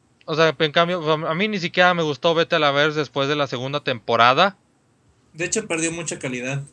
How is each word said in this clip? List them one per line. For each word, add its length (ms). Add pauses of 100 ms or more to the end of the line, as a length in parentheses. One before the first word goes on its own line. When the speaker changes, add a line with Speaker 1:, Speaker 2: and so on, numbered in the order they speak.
(260)
Speaker 1:
O 100
sea, 220
en 140
cambio, 400
a 240
mí 120
ni 120
siquiera 340
me 100
gustó 300
Vete 220
a 40
la 120
Verge 280
después 280
de 80
la 120
segunda 340
temporada. 760 (760)
Speaker 2:
De 120
hecho, 220
perdió 240
mucha 280
calidad. 420 (120)